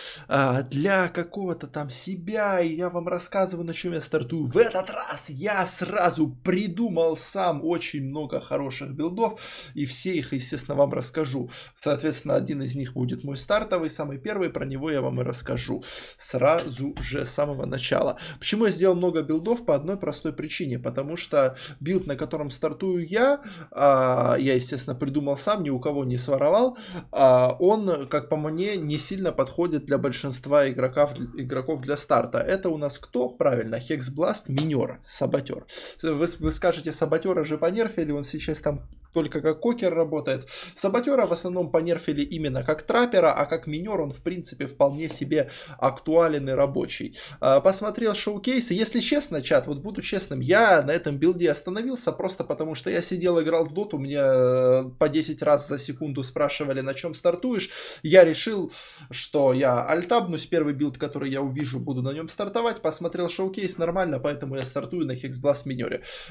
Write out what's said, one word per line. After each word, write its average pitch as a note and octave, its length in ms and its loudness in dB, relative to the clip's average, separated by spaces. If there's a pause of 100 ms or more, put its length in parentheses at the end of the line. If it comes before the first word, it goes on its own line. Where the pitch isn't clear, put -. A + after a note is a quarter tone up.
(280)
а, C3+ 340 2
для E3+ 480 0
какого-то F3 580 -6
там D3 220 -8
себя, F#3+ 720 -2
и E3 140 0
я F3 140 -2
вам F3 180 -4
рассказываю, F3+ 580 -2
на E3 80 -6
чём F3 200 -4
я D#3+ 60 -2
стартую. D3+ 460 -2
В B2 120 -2
этот G3 340 4
раз - 380 -8
я F#3 360 -2
сразу E3+ 640 0
придумал F3+ 880 0
сам E3+ 480 -2
очень D#3+ 380 -2
много C#3 360 -4
хороших C#3 520 -6
билдов, F3+ 500 -2 (320)
и D3 120 -4
все F3+ 280 -4
их, D3 200 -4
естественно, C#3 440 -6
вам C#3+ 160 4
расскажу. C3+ 560 -4 (340)
Соответственно, C#3+ 520 0
один C#3+ 260 -2
из B2+ 140 -6
них C3 180 -6
будет B2 300 -4
мой C#3 140 -8
стартовый, F3+ 520 0
самый C#3+ 300 -6
первый, F#3+ 300 -2
про D3 160 -6
него C3+ 260 -4
я C#3 100 0
вам B2+ 180 -2
и B2 40 0
расскажу B2 600 -6 (320)
сразу C3+ 840 0
же - 240 -4
с B2 60 -6
самого C#3+ 340 -2
начала. C3+ 520 0 (220)
Почему A3 260 0
я G3+ 60 4
сделал F3+ 240 4
много F3 280 0
билдов? E3 420 0
По D3+ 100 4
одной D#3+ 220 -2
простой D#3 340 -6
причине, D3 460 -6
потому C3+ 400 -6
что C3+ 400 2 (240)
билд, F3+ 240 0
на C#3+ 100 -4
котором D3+ 360 -6
стартую F3 540 -2
я, B3 360 2 (300)
а, B2+ 680 6
я, C3+ 140 4
естественно, B2+ 380 -2 (100)
придумал C#3+ 340 0
сам, G3+ 280 0
ни D3 80 -2
у B2+ 80 0
кого C#3+ 240 -2
не B2 140 -2
своровал, D#3 600 4 (340)
а, B2+ 480 8
он, F3+ 480 2
как D3 220 -2
по D#3 60 0
мне, D#3+ 400 -2
не D3+ 240 -2
сильно F#3+ 320 -4
подходит D3 540 -2
для C#3+ 120 2
большинства C3+ 720 2
игрока-, B2+ 400 2 (280)
игроков C3 440 -4
для C#3 160 -2
старта. A#2+ 400 2
Это F#3+ 320 0
у D#3 80 -2
нас D3 220 -4
кто? - 300 -2
Правильно, A#2 500 0
Хексбласт, C#3+ 680 -4
Минёр, C#3 600 -2
Саботёр. - 580 -4 (380)
Вы, D#3 240 0 (120)
вы D#3 120 0
скажете, D#3+ 400 0
Саботёра E3 520 0
же D3+ 140 -4
понерфили, F3 540 0
он C#3+ 140 -4
сейчас D3+ 340 -6
там C#3+ 300 -4 (240)
только D3+ 280 0
как D#3 180 2
кокер A#3+ 340 2
работает. D3 540 0 (280)
Саботёра A#3+ 500 2
в E3+ 80 2
основном F3+ 360 -2
понерфили D#3+ 520 0
именно C#3+ 420 -4
как D3+ 200 -2
траппера, A#3 500 4
а D3 120 2
как E3 220 -4
минёр F3 320 -4
он, C#3+ 120 -2
в - 100 -14
принципе, E3 460 -6
вполне C#3+ 420 0
себе D3 400 0 (300)
актуален D3+ 680 2
и C3+ 60 -2
рабочий. C#3 640 -2 (220)
А, C3+ 200 8
посмотрел G#3 540 2
шоукейсы. A#3+ 600 0
Если G#3+ 260 0
честно, A#3+ 420 0
чат, C3 260 4
вот C#3+ 120 -4
буду G3 220 -8
честным, E3 400 -4
я F#3 400 8
на C#3 100 2
этом D#3 260 0
билде E3+ 340 4
остановился A3+ 600 -4
просто - 320 -4
потому, D#3 320 -4
что D3+ 140 -6
я E3 120 0
сидел, F3 400 2
играл E3 240 4
в D3 80 -10
доту, G3 240 -4
мне, C#3 200 -4
э, B2+ 680 6 (120)
по D3+ 120 4
десять D3+ 340 -2
раз D3 240 4
за C#3+ 100 -4
секунду C#3 460 -6
спрашивали, C#3 560 -2
на C3+ 140 -4
чём D#3+ 200 -8
стартуешь. F#3 560 0 (340)
Я F3 200 12
решил, E3+ 480 0 (380)
что C#3 420 2
я B2+ 340 2
альтабнусь, F3 600 0
первый D#3 280 2
билд, C#3+ 240 -2
который C#3+ 320 -4
я C3+ 120 -2
увижу, C3 400 -4
буду B2+ 200 -4
на C3+ 120 -2
нём D#3+ 160 -8
стартовать. A3 520 -2
Посмотрел F3 460 -2
шоукейс, F#3+ 500 -4
нормально, E3+ 440 0
поэтому C#3 340 -4
я C3 60 -4
стартую C#3+ 440 -4
на B2+ 100 -4
Хексбласт C3 500 0
Минёре. B2+ 380 -4 (280)